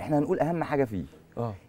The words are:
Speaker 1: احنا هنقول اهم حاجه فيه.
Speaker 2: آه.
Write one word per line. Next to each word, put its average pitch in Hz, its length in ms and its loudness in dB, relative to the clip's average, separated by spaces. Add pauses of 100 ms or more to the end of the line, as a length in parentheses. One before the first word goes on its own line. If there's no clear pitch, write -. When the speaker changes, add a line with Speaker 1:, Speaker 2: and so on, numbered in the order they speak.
Speaker 1:
احنا 151 180 2
هنقول 151 220 2
اهم 156 240 0
حاجه 139 200 2
فيه. 101 200 -2 (320)
Speaker 2:
آه. 117 180 -4 (140)